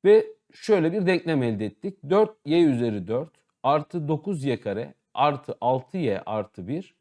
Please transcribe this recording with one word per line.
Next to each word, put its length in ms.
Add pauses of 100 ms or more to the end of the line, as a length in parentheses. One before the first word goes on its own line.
Ve 220 (260)
şöyle 400
bir 120
denklem 380
elde 220
ettik. 340 (100)
Dört 360
y 180
üzeri 440
dört 260 (300)
artı 440
dokuz 360
y 160
kare 340 (200)
artı 480
altı 360
y 280
artı 420
bir 340